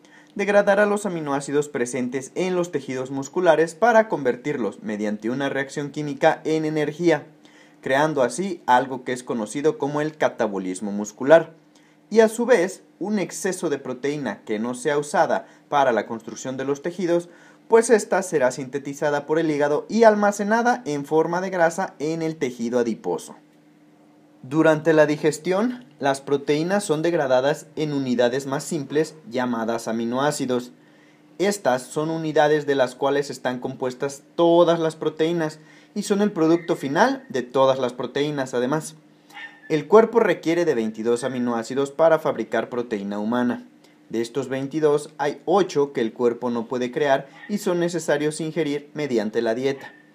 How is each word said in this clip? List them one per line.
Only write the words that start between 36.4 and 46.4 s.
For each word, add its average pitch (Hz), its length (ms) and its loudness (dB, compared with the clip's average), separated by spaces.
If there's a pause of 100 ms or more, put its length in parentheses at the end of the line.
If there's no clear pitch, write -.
final 196 540 0
de 123 140 -2
todas 135 340 4
las 127 160 -2
proteínas, 135 600 -4
además. 139 400 -2 (760)
El 151 180 0
cuerpo 214 320 6
requiere 170 460 2
de 156 80 4
veintidós 113 500 -2
aminoácidos 123 680 -4
para 160 260 4
fabricar 117 520 -2
proteína 104 500 -6
humana. 120 480 -2 (420)
De 110 120 -2
estos 120 280 -6
veintidós, 147 720 0
hay 147 260 -4
ocho 147 480 2
que 131 80 -2
el 113 120 -2
cuerpo 120 360 0